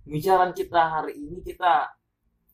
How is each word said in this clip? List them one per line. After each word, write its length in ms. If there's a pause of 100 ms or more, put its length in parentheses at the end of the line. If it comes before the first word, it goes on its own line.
Pembicaraan 480
kita 320
hari 320
ini, 240
kita 480 (640)